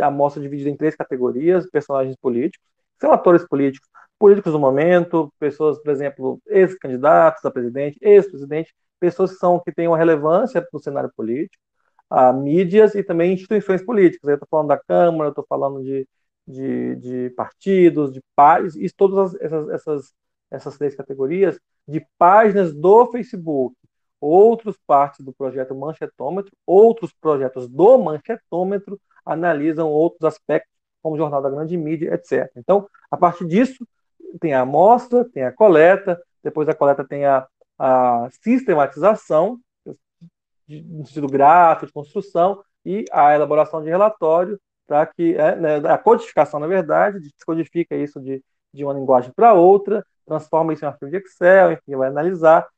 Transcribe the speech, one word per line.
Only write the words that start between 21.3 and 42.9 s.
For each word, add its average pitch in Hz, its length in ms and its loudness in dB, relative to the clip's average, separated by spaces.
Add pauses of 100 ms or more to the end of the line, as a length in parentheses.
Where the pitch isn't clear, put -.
de 151 180 -8 (120)
páginas 190 540 4
do 202 380 4
Facebook, 160 640 -6 (460)
outros 202 560 2 (100)
partes 139 380 0
do 131 80 -18
projeto 131 420 -10
Manchetômetro, 151 800 -12 (140)
outros 214 540 4
projetos 135 480 -4
do 185 300 6
Manchetômetro 196 1040 -8 (260)
analisam 160 640 -4
outros 160 340 -2
aspectos, - 460 -4 (320)
como 156 140 -6
Jornal 143 260 -4
da 143 80 -4
Grande 156 260 -8
Mídia, 160 380 -6
et 170 120 -10
cetera. 131 300 -4
Então, 196 300 -2 (240)
a 147 60 -6
partir 175 300 -2
disso, 233 400 -2 (540)
tem 160 140 -4
a 127 60 2
amostra, 226 640 2
tem 139 200 -8
a 123 80 -4
coleta, 180 680 4 (220)
depois 151 240 -4
da 151 80 -2
coleta 143 300 0
tem 143 200 -8
a, 135 220 0 (320)
a 127 500 0 (140)
sistematização, 196 1160 -2 (1080)
de, 151 160 -20
no 156 240 -16
sentido 147 200 -8
gráfico, 151 600 4
de - 60 -20
construção, 190 720 -4 (220)
e 196 280 -8